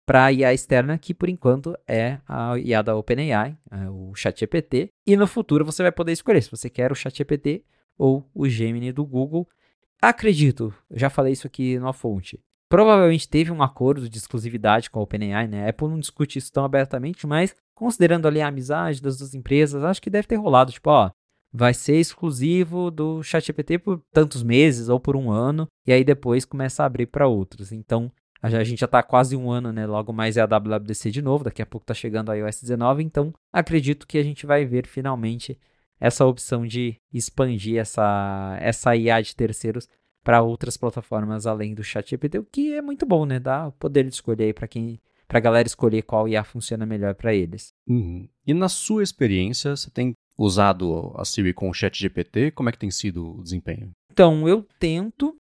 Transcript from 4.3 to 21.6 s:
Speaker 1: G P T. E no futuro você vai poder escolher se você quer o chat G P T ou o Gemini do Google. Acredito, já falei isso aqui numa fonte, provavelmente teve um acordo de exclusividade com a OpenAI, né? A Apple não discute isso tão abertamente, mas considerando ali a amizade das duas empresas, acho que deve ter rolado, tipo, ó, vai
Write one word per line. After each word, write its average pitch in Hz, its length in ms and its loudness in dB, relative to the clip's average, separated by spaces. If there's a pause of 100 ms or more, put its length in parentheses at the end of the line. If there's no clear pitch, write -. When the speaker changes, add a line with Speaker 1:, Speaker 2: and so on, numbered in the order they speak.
Speaker 1:
G 110 80 -4
P 165 160 -2
T. 143 280 -2 (180)
E 202 80 8
no 202 100 4
futuro 156 380 0
você 156 180 -4
vai 180 100 4
poder 165 200 -4
escolher 165 300 4
se - 100 -8
você 123 180 -12
quer 127 220 -2
o 135 40 -2
chat - 220 -10
G 143 60 -4
P 147 140 -2
T 147 260 -4 (340)
ou 135 380 2
o 143 120 0
Gemini 117 440 -2
do 147 140 -6
Google. 147 420 -4 (540)
Acredito, 151 720 2 (180)
já 131 180 -2
falei 135 220 0
isso 135 160 -6
aqui 127 320 -4
numa 131 140 -6
fonte, 101 440 -6 (300)
provavelmente 190 640 6
teve 160 220 2
um 156 120 0
acordo 131 460 0
de 110 80 -14
exclusividade 113 720 0
com 113 100 -6
a 104 40 -2
OpenAI, 104 440 -4
né? 104 180 -6
A 110 40 0
Apple 151 180 -4
não 160 120 -4
discute - 380 -6
isso - 140 -10
tão 139 140 -2
abertamente, 135 600 -2
mas 156 300 0 (180)
considerando 170 540 2
ali 151 140 2
a 147 60 -2
amizade 143 540 -4
das 135 160 -4
duas 135 160 -14
empresas, 143 480 2
acho 180 200 -2
que - 80 -8
deve 202 180 -2
ter 233 80 0
rolado, 131 380 4
tipo, - 160 -2
ó, 117 200 6 (440)
vai 123 200 4